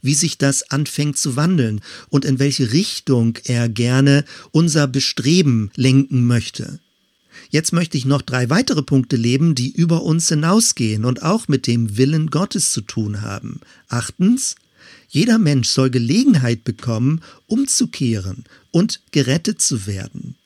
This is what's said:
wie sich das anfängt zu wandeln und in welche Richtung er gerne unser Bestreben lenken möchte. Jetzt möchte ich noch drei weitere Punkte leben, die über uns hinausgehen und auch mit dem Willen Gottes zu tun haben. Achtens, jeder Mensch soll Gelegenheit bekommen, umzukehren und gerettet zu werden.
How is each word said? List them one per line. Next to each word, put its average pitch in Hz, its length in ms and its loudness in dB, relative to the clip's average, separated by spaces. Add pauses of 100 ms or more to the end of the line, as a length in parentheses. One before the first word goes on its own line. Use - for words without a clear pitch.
wie 139 140 0
sich 151 240 -2
das 139 320 0
anfängt 147 480 -2
zu 131 160 -4
wandeln 135 460 0 (280)
und 139 160 2
in 135 140 0
welche 135 320 0
Richtung 120 720 0
er 120 260 -2
gerne 131 560 2 (240)
unser 156 380 2
Bestreben 131 880 0
lenken 131 500 4
möchte. - 540 -2 (720)
Jetzt 156 200 0
möchte 170 240 -2
ich 131 100 -2
noch 135 180 2
drei 127 260 -2
weitere 185 320 0
Punkte 135 360 0
leben, 131 360 2
die 127 180 -2
über 165 300 0
uns 165 280 0
hinausgehen 147 760 0
und 127 160 -2
auch 208 260 -2
mit 135 200 0
dem 117 280 0
Willen 151 360 2
Gottes 185 400 -2
zu - 100 -4
tun 104 400 -6
haben. - 400 -10 (260)
Achtens, 185 680 0 (580)
jeder 226 240 2
Mensch 143 300 2
soll 131 220 2
Gelegenheit 127 760 2
bekommen, 123 580 -2 (240)
umzukehren 139 1000 -2 (260)
und 180 300 0 (100)
gerettet 139 500 0
zu 104 240 -2
werden. - 500 -10 (100)